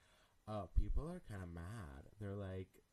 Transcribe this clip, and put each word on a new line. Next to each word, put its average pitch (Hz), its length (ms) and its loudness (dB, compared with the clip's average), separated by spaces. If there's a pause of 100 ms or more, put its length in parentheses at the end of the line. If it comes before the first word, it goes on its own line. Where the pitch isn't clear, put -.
(480)
Uh, 107 180 -2 (120)
people 127 300 6
are 180 120 -6
kinda 98 260 -8
mad. 85 640 -8 (100)
They're 101 160 -4
like, 95 340 -4 (240)